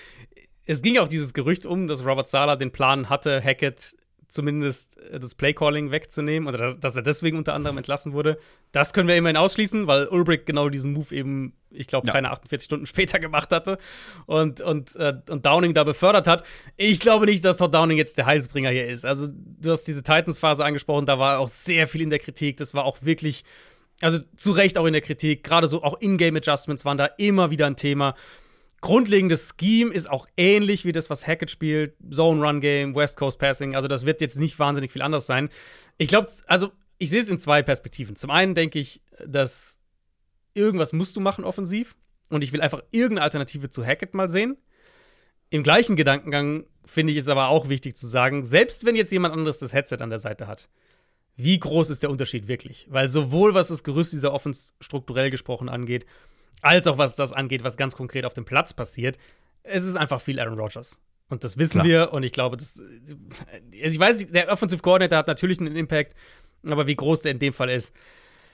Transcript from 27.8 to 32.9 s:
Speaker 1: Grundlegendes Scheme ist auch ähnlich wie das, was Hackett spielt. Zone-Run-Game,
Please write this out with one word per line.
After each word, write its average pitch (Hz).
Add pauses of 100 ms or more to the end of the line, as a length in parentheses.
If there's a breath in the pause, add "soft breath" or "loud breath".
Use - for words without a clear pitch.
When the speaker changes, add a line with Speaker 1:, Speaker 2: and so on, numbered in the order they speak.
Speaker 1:
Grundlegendes 196
Scheme 226
ist 180
auch 135 (100)
ähnlich 202
wie 175
das, 160
was -
Hackett 165
spielt. 151 (160)
Zone-Run-Game, 143